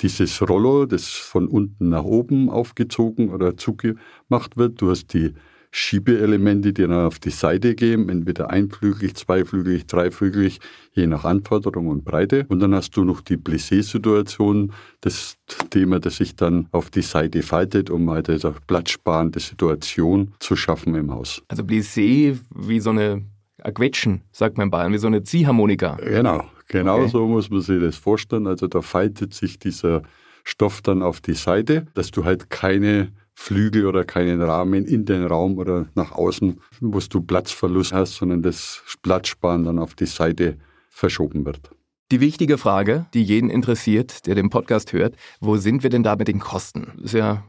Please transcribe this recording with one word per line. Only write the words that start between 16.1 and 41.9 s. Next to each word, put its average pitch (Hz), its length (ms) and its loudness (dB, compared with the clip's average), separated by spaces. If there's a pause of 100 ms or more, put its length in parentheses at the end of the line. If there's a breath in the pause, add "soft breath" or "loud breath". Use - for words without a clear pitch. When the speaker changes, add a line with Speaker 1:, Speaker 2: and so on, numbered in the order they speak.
Speaker 1:
sich - 220 -4
dann 85 340 0
auf 85 180 -2
die 92 120 -2
Seite 80 400 0
faltet, 92 480 0
um 85 200 0
halt 80 200 -2
eine 78 260 -2 (120)
platzsparende 82 760 -2
Situation 87 960 0
zu - 160 -2
schaffen - 400 -2
im 76 160 -2
Haus. 60 380 -10
Speaker 2:
Also - 140 -8
Plissé 110 720 2 (180)
wie 110 240 -2
so 107 120 0
eine 104 320 0 (380)
Aquetschen, 107 600 -2 (100)
sagt - 260 -2
man 104 100 2
in 92 40 -4
Bayern, 87 220 0
wie 107 40 2
so 107 100 -2
eine 107 160 2
Ziehharmonika. 104 800 2
Speaker 1:
Genau, 107 440 0 (240)
genau 95 320 2
Speaker 2:
Okay. 127 80 2
Speaker 1:
so 117 180 2
muss 110 220 0
man 98 100 0
sich 90 220 0
das 85 160 0
vorstellen. 107 500 0
Also 92 200 -2
da 85 140 -2
faltet 101 520 -2
sich - 260 -6
dieser 85 440 -2 (420 soft breath)
Stoff - 360 0
dann 92 200 0
auf 90 180 -2
die - 140 -4
Seite, 113 520 0 (100)
dass 90 160 -4
du 87 120 -2
halt 90 260 -2
keine 98 640 2 (260 soft breath)
Flügel 104 480 0
oder 92 200 2
keinen 87 360 0
Rahmen 90 440 2
in 113 180 0
den 92 220 0
Raum 87 320 0
oder 87 360 -2
nach 90 200 -4
außen, 90 440 0 (220 loud breath)
wo 104 200 -2 (100)
du 98 100 0
Platzverlust 90 720 -2
hast, 92 240 -2
sondern 87 260 -2
das - 400 -4 (200)
Platzsparen 90 640 0
dann 85 120 -2
auf 82 160 -6
die - 120 -4
Seite 82 500 0 (340 soft breath)
verschoben 73 560 -2
wird. 69 240 -10 (420)